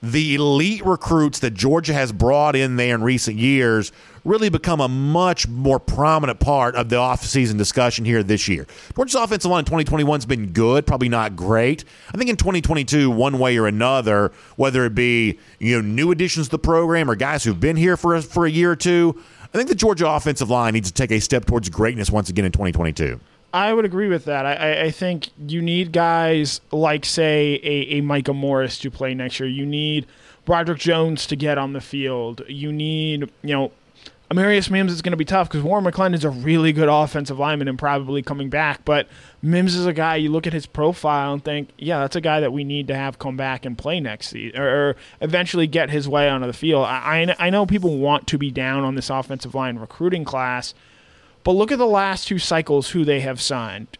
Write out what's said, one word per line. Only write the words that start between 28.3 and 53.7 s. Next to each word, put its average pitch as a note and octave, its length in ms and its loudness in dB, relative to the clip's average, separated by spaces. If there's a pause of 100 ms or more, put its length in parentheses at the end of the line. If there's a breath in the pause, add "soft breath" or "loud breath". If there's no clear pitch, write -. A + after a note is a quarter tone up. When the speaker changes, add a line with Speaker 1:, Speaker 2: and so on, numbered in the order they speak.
Speaker 2:
Morris C#3 460 -2
to C#3 100 -8
play C3 240 -6
next B2+ 260 -8
year. C3+ 80 -4
You C3+ 160 -4
need D3+ 440 -2 (360 soft breath)
Broderick E3+ 360 0
Jones E3 480 0
to D3+ 80 -4
get D3 240 -2
on C#3 140 -4
the C#3 60 -6
field. B2 680 -6
You C#3+ 240 -8
need, D#3 580 -4 (140)
you D3 100 -4
know, C3+ 180 -2 (600 loud breath)
Amarius F#3+ 400 2
Mims F#3+ 200 2
is E3 120 -8
gonna F3 140 -2
be D#3 60 0
tough F3+ 260 0
'cause D3+ 120 -2
Warren F#3+ 240 0
McClendon's F3 400 0
a D3 60 0
really D#3+ 420 2
good D3+ 160 2
offensive D3 480 0
lineman D3 300 -2
and C3 100 -6
probably C#3 460 -2
coming C#3 260 -6
back. D3 360 -2
But D3 220 0 (360 loud breath)
Mims F3 320 2
is F3+ 100 -2
a F3 80 0
guy, D#3+ 220 0
you D#3 160 -2
look D#3+ 160 -2
at D#3+ 60 -6
his D#3 120 -6
profile D3+ 680 -2
and C#3+ 120 -8
think, D3 320 -6
"Yeah, D#3 220 -4
that's C#3 160 -4
a F3 60 -4
guy D#3 180 0
that C3+ 140 0
we C#3+ 100 -4
need C#3+ 240 -6
to C#3 80 -4
have C3+ 240 -8
come C3 180 -8
back C3 300 -6
and A#2+ 100 -10
play E3+ 220 -4
next A#2+ 300 -8
season A2+ 300 -12
or, C#3 80 0
or C#3+ 280 2 (260 loud breath)
eventually E3+ 460 0
get D3 240 0
his C#3+ 180 -4
way C#3+ 180 2
onto C3 200 -2
the A#2+ 60 -6
fild." C#3+ 340 0
I, D3+ 500 0
I, E3+ 100 0
I - 40 2
know G3+ 160 2
people F3+ 300 0
want C#3+ 320 0
to D3 100 -2
be C#3+ 100 -4
down C3 340 -2
on C3+ 120 -2
this C3 160 -6
offensive C3 420 -6
line C3 240 -4
recruiting E3 460 -4
class, B2+ 500 -4 (680 soft breath)
but F3+ 80 2
look G#3 220 2
at C#4 40 -2
the B3 80 2
last G3 420 2
two F#3+ 120 -2
cycles D3+ 520 0
who E3+ 120 0
they C#3+ 160 2
have C3 220 -6
signed. A2 460 -6 (120)